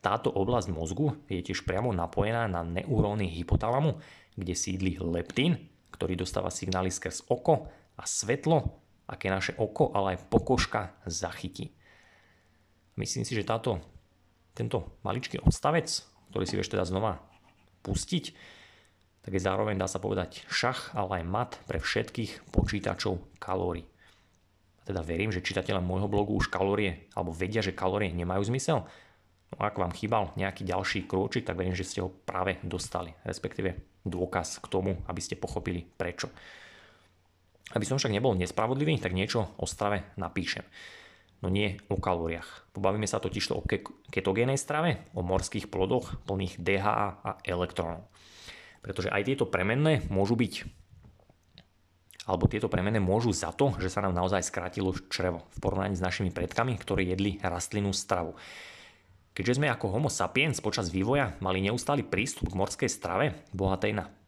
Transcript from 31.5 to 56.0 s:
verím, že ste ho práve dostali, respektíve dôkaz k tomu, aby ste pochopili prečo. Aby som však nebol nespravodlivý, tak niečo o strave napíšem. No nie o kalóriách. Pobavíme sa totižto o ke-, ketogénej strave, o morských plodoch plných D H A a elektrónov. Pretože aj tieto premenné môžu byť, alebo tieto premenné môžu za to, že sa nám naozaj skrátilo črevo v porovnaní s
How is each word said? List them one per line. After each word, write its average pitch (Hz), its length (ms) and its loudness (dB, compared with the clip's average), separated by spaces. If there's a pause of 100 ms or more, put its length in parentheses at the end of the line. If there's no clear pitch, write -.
verím, 90 240 0
že 92 80 -2
ste - 160 -4
ho 92 80 -2
práve 92 560 -2
dostali, 87 560 -4
respektíve - 800 -6
dôkaz 90 560 -2
k - 140 -16
tomu, 95 340 0
aby 87 160 -6
ste - 160 -8
pochopili 87 480 -4
prečo. - 480 -6 (1400)
Aby 107 80 0
som 135 160 0
však 131 80 0
nebol 110 240 2
nespravodlivý, 120 640 0
tak 90 160 -2
niečo 98 400 0
o - 160 -4
strave 101 380 -2 (100)
napíšem. 85 480 -4 (800)
No 92 80 2
nie 101 240 2 (160)
o 95 80 0
kalóriách. 85 720 -2
Pobavíme 98 320 2
sa 98 160 0
totižto - 320 -2
o - 80 0
ke-, - 240 0 (240)
ketogénej 117 480 2
strave, 151 560 0
o - 80 -2
morských 92 480 0
plodoch 95 560 0
plných 95 320 -2
D 95 240 2
H 98 80 0
A 107 180 2 (140)
a 98 100 -4 (140)
elektrónov. 87 640 -2 (720)
Pretože 98 320 -2
aj 101 160 2
tieto 127 160 4
premenné 120 640 4
môžu 98 240 4
byť, 117 200 2 (1700)
alebo 92 240 4
tieto 107 160 -2
premenné 101 320 2
môžu 104 320 4
za 85 240 0
to, 131 240 4
že 92 160 -2
sa 104 80 0
nám 92 160 2
naozaj 92 240 2
skrátilo 92 520 -2 (160)
črevo 90 440 0
v - 80 -10
porovnaní 95 320 0
s 87 80 -2